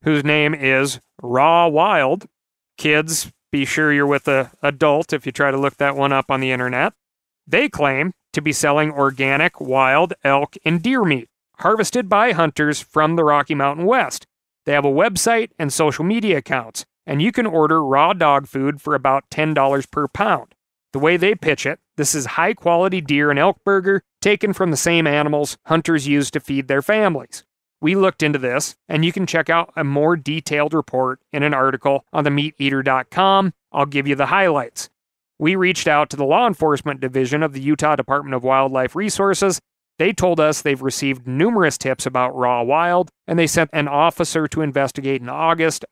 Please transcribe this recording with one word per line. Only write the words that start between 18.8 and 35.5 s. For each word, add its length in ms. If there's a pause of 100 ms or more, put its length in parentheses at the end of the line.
about 340
ten 240
dollars 320
per 220
pound. 480 (380)
The 60
way 180
they 180
pitch 300
it, 140 (180)
this 180
is 120
high-quality 720
deer 280
and 100
elk 260
burger 380 (180)
taken 320
from 180
the 60
same 280
animals 600
hunters 420
use 240
to 80
feed 280
their 160
families. 600 (380)
We 140
looked 280
into 160
this, 380 (100)
and 160
you 80
can 140
check 240
out 260
a 80
more 320
detailed 580
report 460 (140)
in 100
an 100
article 600
on 100
the 80
meat 260
eater 260
dot 260
com. 440 (180)
I'll 140
give 220
you 80
the 120
highlights. 600 (500)
We 180